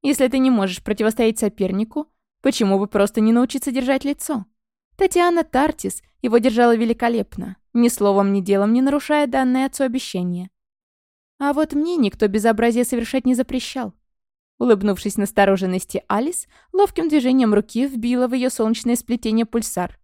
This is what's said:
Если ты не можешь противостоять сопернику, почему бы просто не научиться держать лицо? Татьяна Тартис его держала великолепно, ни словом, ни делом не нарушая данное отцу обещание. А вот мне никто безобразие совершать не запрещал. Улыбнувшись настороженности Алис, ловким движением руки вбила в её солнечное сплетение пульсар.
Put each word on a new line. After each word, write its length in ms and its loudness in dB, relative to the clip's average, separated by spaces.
Если 260 0
ты 100 0
не 120 4
можешь 320 0
противостоять 580 0
сопернику, 680 -4
почему 380 2
бы 80 -2
просто 320 0
не 140 4
научиться 380 0
держать 340 -2
лицо? 400 -6
Татьяна 480 2
Тартис 580 -2
его 160 2
держала 380 4
великолепно, 800 -4
ни 160 4
словом, 420 2
ни 100 0
делом 300 2
не 100 4
нарушая 460 0
данное 380 0
отцу 180 -4
обещание. 680 -4
А 160 -2
вот 200 0
мне 240 0
никто 300 0
безобразие 580 2
совершать 400 -4
не 100 2
запрещал. 580 -6
Улыбнувшись 560 0
настороженности 920 0
Алис, 380 -4
ловким 340 0
движением 460 2
руки 340 0
вбила 400 -2
в 60 -4
её 160 -2
солнечное 480 -2
сплетение 480 -2
пульсар. 580 -6